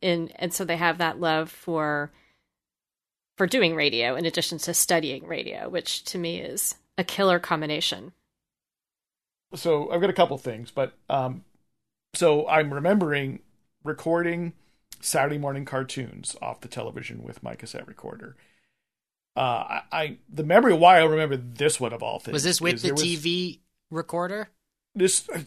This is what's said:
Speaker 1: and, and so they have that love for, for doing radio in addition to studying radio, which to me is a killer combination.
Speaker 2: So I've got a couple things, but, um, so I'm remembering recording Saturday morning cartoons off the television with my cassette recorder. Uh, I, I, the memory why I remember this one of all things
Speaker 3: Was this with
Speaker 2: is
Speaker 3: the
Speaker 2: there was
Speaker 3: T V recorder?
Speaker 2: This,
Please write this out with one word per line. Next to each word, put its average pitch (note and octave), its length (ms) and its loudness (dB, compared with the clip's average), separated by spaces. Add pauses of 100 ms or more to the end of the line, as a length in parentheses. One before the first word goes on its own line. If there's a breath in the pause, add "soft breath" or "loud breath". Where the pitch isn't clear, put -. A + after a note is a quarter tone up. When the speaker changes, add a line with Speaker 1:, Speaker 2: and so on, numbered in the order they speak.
Speaker 1:
and, E3+ 360 0
and F3 180 -4
so G3 100 -4
they E3+ 120 -2
have E3+ 220 2
that E3 220 0
love D#3+ 300 0
for, D3+ 640 -2 (1300)
for F#3 100 2
doing F3+ 260 2
radio B2+ 400 2
in D#3+ 100 -4
addition E3 340 -4
to - 140 -6
studying D#3 540 0
radio, - 420 -8
which - 360 -6
to - 140 -8
me E3+ 200 -6
is - 380 -6 (200)
a F3+ 80 0
killer F#3 360 2
combination. D3+ 720 -4 (1400)
Speaker 2:
So D3+ 360 0
I've E3+ 100 2
got F#3+ 100 2
a F3+ 40 0
couple F3 240 4
things, A#2 320 -10
but, C3 240 -2 (160)
um, C3 340 -2 (720)
so D#3 340 4
I'm D#3 240 2
remembering D3 680 0 (440)
recording E3+ 680 -2 (460)
Saturday D3 360 0
morning C#3 300 -6
cartoons - 760 -8
off A#2+ 220 -10
the A#2+ 60 -16
television A2+ 540 -12
with - 200 -16
my A#1 120 -10
cassette - 320 -14
recorder. - 480 -16 (1040)
Uh, A#2+ 40 -2
I, A#2+ 420 -2 (100)
I, D3+ 240 -4 (160)
the D3+ 100 -4
memory G3 300 8
why F3 240 10
I D#3+ 80 10
remember D#3 320 2
this B2 420 0
one A#2 140 -2
of A#2 100 -10
all A2+ 160 -6
things - 140 -10
Speaker 3:
Was D3 120 -2
this E3+ 180 0
with E3+ 140 0
Speaker 2:
is A2+ 60 -8
Speaker 3:
the C3 60 0
Speaker 2:
there C#3+ 60 0
was D3+ 80 0
Speaker 3:
T E3+ 140 0
V E3+ 440 -4 (300)
recorder? F3 580 -6 (460)
Speaker 2:
This, F#3 340 2 (180)